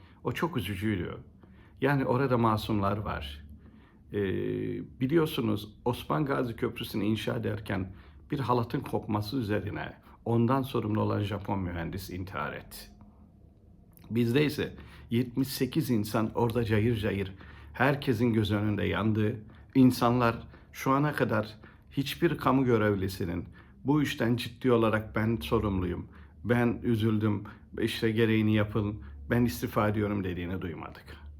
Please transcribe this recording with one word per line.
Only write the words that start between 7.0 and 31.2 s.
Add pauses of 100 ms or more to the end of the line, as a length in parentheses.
inşa
ederken (400)
bir
halatın
kopması
üzerine (320)
ondan
sorumlu
olan
Japon
mühendis
intihar
etti. (1300)
Bizde
ise (360)
yetmiş
sekiz
insan
orada
cayır
cayır (400)
herkesin
göz
önünde
yandı. (400)
İnsanlar (260)
şu
ana
kadar (360)
hiçbir
kamu
görevlisinin (400)
bu
işten
ciddi
olarak
"Ben
sorumluyum, (360)
ben
üzüldüm, (380)
işte
gereğini
yapın, (280)
ben
istifa
ediyorum."
dediğini
duymadık. (200)